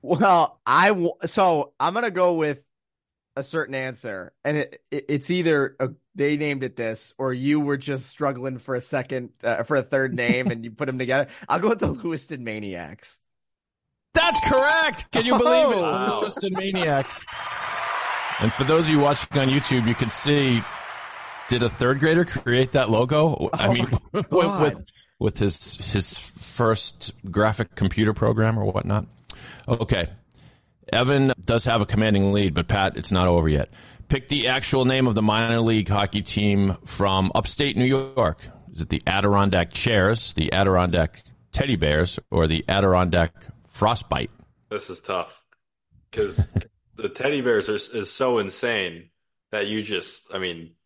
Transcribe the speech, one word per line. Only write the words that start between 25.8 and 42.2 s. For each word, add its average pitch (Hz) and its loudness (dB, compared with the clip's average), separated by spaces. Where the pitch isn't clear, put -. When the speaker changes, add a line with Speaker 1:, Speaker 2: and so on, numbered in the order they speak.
Speaker 2:
first - -4
graphic 104 0
computer 107 2
program 110 2
or 104 -2
whatnot. 101 -2
Okay. 113 0
Evan 135 4
does 117 2
have 117 2
a 104 2
commanding 101 2
lead, 101 2
but 85 -2
Pat, 98 2
it's - -6
not 90 2
over 85 4
yet. 73 0
Pick 135 -2
the 127 0
actual 131 0
name 131 4
of 113 2
the 110 2
minor 113 2
league 110 2
hockey 101 0
team 101 2
from 95 0
upstate 131 -2
New 123 2
York. 135 0
Is 80 -8
it 73 -6
the 80 -2
Adirondack 98 2
Chairs, 110 0
the 78 -2
Adirondack 90 2
Teddy 139 0
Bears, 76 2